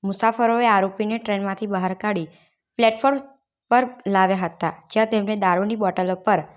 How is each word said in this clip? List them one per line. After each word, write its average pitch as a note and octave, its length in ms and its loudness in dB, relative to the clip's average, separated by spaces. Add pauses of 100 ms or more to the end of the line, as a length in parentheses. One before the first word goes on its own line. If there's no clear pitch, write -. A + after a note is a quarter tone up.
મુસાફરોએ A3+ 640 2
આરોપીને G#3 500 0
ટ્રેનમાંથી G3+ 500 -4
બહાર F#3 260 -2
કાઢી F#3 340 -4 (480)
પ્લેટફોર્મ A#3 460 2 (480)
પર B3 180 4 (200)
લાવ્યા F#3+ 300 2
હતા, E3+ 560 -6
જ્યાં A3 140 2
તેમને G#3+ 280 -2
દારૂની G3 400 0
બોટલો F#3 400 -2
પર F#3 280 0 (140)